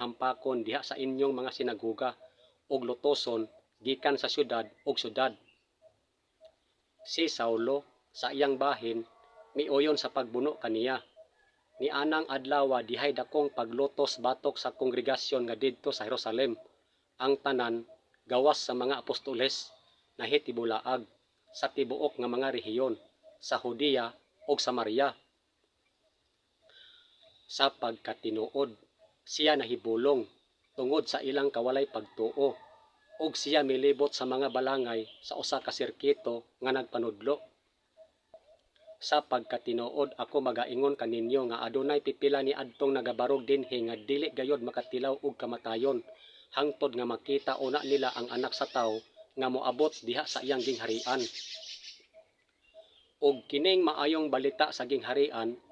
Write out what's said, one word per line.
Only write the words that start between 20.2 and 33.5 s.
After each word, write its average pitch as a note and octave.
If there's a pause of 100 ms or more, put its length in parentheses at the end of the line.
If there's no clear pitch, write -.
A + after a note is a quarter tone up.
sa -
tibuok C#3
nga B2
mga B2+
rehiyon, A#2 (400)
sa -
Hudiya B2 (360)
ug C#3+
Samaria. B2 (2250)
Sa C#3
pagkatinuod, A2+ (480)
siya D3+
nahibulong A#2+ (480)
tungod C3+
sa -
ilang C#3
kawalay C3
pagtuo, A#2 (640)
ug D#3
siya D3